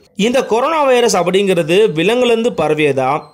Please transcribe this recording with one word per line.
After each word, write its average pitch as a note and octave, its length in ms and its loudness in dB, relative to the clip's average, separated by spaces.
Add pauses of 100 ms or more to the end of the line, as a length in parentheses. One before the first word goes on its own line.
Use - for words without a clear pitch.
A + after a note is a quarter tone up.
(160)
இந்த B3 280 0
கொரோனா C#4+ 400 -2
வைரஸ் A#3+ 320 2
அப்படிங்கிறது F3+ 760 0
விலங்குல G3+ 320 0
இருந்து A#3 260 0
பரவியதா D3 720 0 (120)